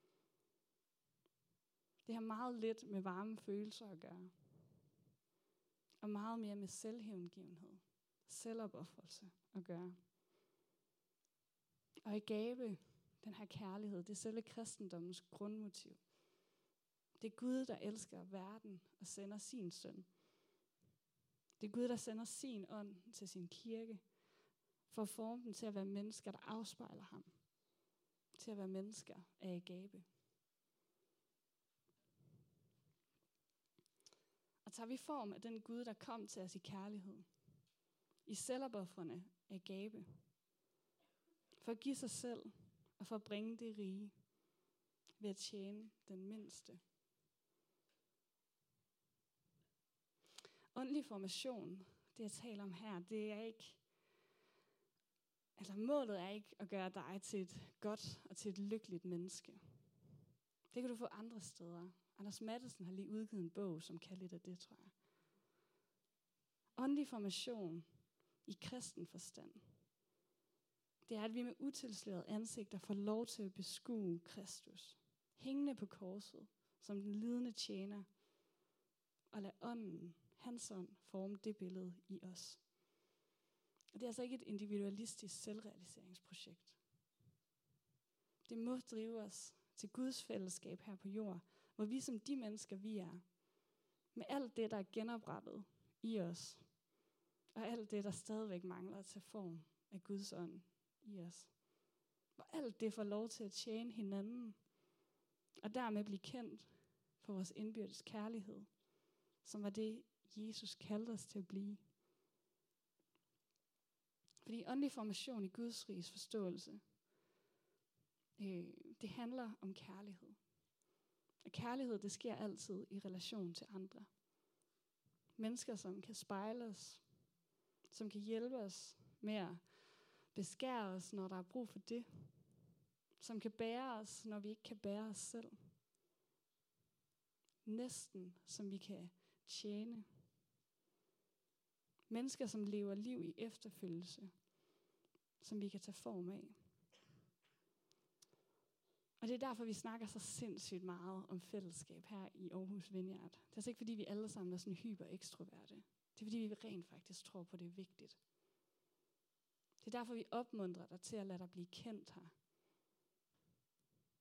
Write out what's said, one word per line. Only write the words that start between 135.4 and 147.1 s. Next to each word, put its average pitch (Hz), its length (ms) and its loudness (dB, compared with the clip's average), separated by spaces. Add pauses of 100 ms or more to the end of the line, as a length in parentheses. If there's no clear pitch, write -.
Næsten, 214 720 -2 (100)
som 202 260 -2
vi 196 60 0
kan 180 340 -6 (360)
tjene. 214 560 0 (2000)
Mennesker, 247 380 2
som 208 180 4
lever 202 300 4
liv 240 300 0
i - 120 -2
efterfølgelse, 190 920 -2 (1120)
som 214 200 -2
vi 202 80 2
kan 196 100 -4
tage 196 160 -8
form 185 340 0
af. - 260 -6 (2750)